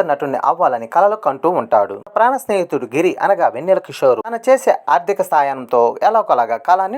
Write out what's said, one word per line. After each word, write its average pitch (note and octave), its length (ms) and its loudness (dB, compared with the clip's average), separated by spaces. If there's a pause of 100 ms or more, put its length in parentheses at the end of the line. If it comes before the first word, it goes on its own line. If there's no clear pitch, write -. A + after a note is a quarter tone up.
నటుడిని C#3+ 320 -2 (100)
అవ్వాలని C#3+ 460 0
కలలు G#3 300 4
కంటూ C#3 240 0 (100)
ఉంటాడు. G#2 360 0 (200)
ప్రాణ A#3+ 180 2 (100)
స్నేహితుడు E3+ 500 -4
గిరి E3 180 0 (140)
అనగా E3+ 300 2
వెన్నెల F3+ 300 0
కిషోర్ B2+ 420 0
తన A#3 100 -6 (100)
చేసే C4 260 2 (200)
ఆర్థిక F3+ 360 0
సాయంతో C3+ 520 0 (260)
ఎలాగోలాగా B2+ 500 0 (100)
కాలాన్ని F#3+ 300 0